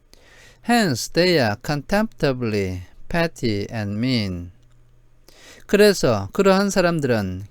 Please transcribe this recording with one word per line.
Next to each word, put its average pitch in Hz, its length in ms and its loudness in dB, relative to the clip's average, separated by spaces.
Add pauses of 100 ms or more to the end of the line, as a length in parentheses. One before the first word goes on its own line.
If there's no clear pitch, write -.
(680)
Hence 208 420 0
they 170 320 2
are 104 180 0
contemptibly 123 1200 -2 (260)
petty 127 600 -2
and 104 280 -6
mean. 101 540 -4 (1120)
그래서 170 640 2
그러한 196 380 2
사람들은 123 800 0